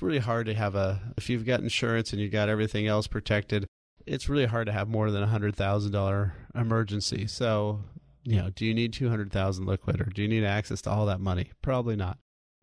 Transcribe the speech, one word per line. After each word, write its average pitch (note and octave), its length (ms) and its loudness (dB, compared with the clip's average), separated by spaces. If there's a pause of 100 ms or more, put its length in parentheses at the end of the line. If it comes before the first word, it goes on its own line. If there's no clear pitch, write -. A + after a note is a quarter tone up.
really E3 160 2
hard A#2 280 0
to G#2+ 80 -2
have G#2 200 0
a, G2 420 0
if - 140 -4
you've A2+ 160 0
got B2 140 2
insurance A2+ 520 0
and G#2 80 -2
you've G#2 120 -2
got G#2 160 2
everything G#2+ 400 0
else G#2+ 180 2
protected, G#2 600 0 (400)
it's C3+ 220 -4
really C#3 180 4
hard A2+ 200 0
to G#2 60 -2
have G2+ 160 0
more A2 240 2
than G2+ 100 0
a G#2 60 2
hundred G#2 260 2
thousand G2+ 380 0
dollar G2 420 2 (200)
emergency. A2 720 0
So, G#2 560 0 (400)
you A2+ 120 2
know, F#2 140 2
do A2 140 -4
you A2+ 100 2
need A#2 180 2
two B2+ 160 0
hundred G#2 240 -2
thousand F#2+ 340 0
liquid, F#2+ 340 0
or - 40 0
do G2+ 180 -2
you G#2 60 2
need A2 160 2
access G2+ 380 -2
to - 80 -4
all G#2 160 2
that F#2 140 0
money? F#2 300 0 (100)
Probably A#2+ 360 0
not. F#2 220 -4 (440)